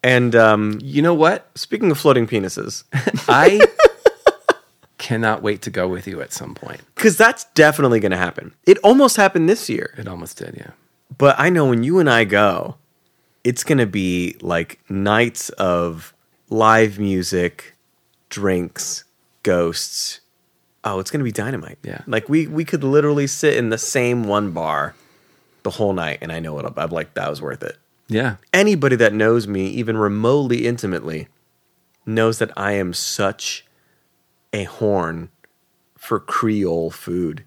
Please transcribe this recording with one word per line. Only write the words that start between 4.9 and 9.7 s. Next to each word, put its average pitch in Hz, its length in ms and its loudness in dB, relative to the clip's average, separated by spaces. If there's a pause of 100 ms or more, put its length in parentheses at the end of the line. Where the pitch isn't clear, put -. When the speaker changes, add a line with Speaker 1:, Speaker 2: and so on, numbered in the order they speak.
Speaker 2:
cannot 113 440 -2
wait 104 220 -4
to 110 60 -8
go 92 180 -2
with 92 200 -6
you 85 140 -12
at - 120 -12
some - 220 -12
point. - 260 -16 (140)
Speaker 1:
'Cause 208 220 4
that's 226 280 2 (100)
definitely 143 440 6
gonna 95 180 0
happen. 87 360 -6 (120)
It 190 180 8
almost 254 340 6
happened 190 320 2
this 220 200 -2
year. - 280 -6